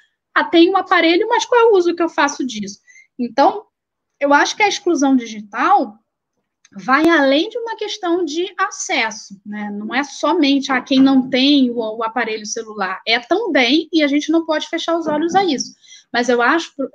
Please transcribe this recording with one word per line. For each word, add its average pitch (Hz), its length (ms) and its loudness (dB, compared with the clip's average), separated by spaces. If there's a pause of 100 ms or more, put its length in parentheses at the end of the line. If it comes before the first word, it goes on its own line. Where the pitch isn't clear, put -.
(340)
ah, 302 100 2
tem 339 260 6
um 392 60 2
aparelho, 359 520 2
mas 453 160 0
qual 480 160 2
é 453 120 6
o 403 40 6
uso 349 180 2
que 339 80 -4
eu 330 60 0
faço 285 380 -2
disso? 208 340 -10 (380)
Então, 285 460 0 (560)
eu 277 140 2
acho 330 220 2
que - 60 -4
a 403 60 4
exclusão 277 480 0
digital 233 800 -2 (800)
vai 254 320 2
além 302 400 4
de 466 100 -8
uma 453 180 -8
questão 370 480 -4
de 339 340 -6
acesso, 240 880 -6
né? 208 240 -10
Não 208 240 -8
é 294 80 0
somente 285 720 0
a 247 80 -2
quem 262 200 2
não 269 300 4
tem 269 400 4
o, 233 60 -8 (220)
o 233 40 -6
aparelho 220 440 -6
celular, 208 600 -8
é 226 140 2
também, 311 720 0
e 311 100 2
a 294 60 4
gente 294 240 -2
não 330 120 0
pode 302 240 -4
fechar 330 300 -4
os 320 80 -6
olhos 311 280 -2
a 392 100 2
isso. 285 280 -4 (400)
Mas 240 160 0
eu 240 140 2
acho, 311 300 0 (220)